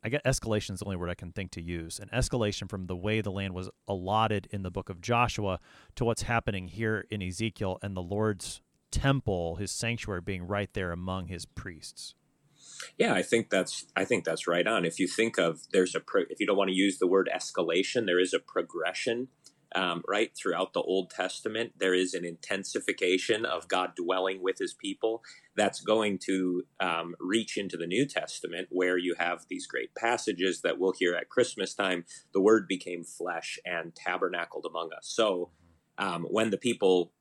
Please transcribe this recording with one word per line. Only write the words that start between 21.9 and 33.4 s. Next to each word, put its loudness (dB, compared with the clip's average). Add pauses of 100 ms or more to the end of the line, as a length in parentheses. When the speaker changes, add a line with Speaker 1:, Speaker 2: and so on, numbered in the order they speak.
Speaker 2:
is 4
an -4
intensification 0
of -2
God 0
dwelling 0
with 0
his -4
people -2 (340)
that's 2
going 4
to, 2 (160)
um, -2
reach -2
into -4
the -4
New 2
Testament, -6
where 4
you 0
have -2
these -8
great -6
passages 0
that 0
we'll 4
hear 2
at -4
Christmas 0
time, 0 (280)
"The 4
Word 8
became -6
flesh -8